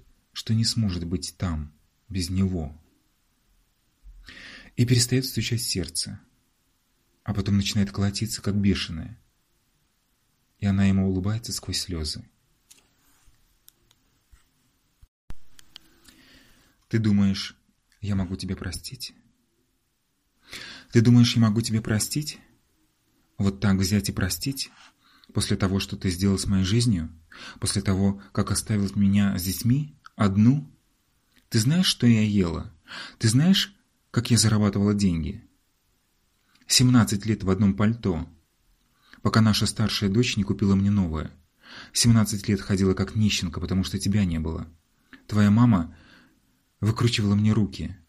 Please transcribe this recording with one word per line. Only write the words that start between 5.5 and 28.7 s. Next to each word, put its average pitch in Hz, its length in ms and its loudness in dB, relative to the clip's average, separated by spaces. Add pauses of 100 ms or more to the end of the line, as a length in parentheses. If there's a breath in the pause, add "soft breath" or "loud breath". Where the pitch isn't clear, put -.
сердце, - 580 -8 (1040)
а 98 120 -6
потом 98 220 0
начинает 98 340 0
колотиться, 104 500 -4
как 101 140 -2
бешеное. 95 640 -2 (1400)
И - 80 -6
она 98 200 2
ему 95 220 2
улыбается 101 460 -4
сквозь - 280 -8
слезы. 78 460 -8 (4000 soft breath)
Ты 113 100 -2
думаешь, 101 580 0 (460)
я 101 140 -4
могу 95 200 -4
тебя 95 200 -8
простить? - 580 -12 (1800 loud breath)
Ты 117 100 6
думаешь, 120 340 6
я 117 80 4
могу 110 180 2
тебя 110 220 -2
простить? - 560 -4 (960)
Вот 98 220 -2
так 98 180 2
взять 98 320 0
и - 20 -4
простить? - 600 -6 (640 soft breath)
После 107 200 -2
того, 98 240 0
что 98 180 -8
ты 98 120 -4
сделал 92 300 0
с - 80 -6
моей 95 160 2
жизнью? 95 480 0 (480 loud breath)
После 98 240 -4
того, 98 480 0
как - 180 -2
оставил 101 460 -2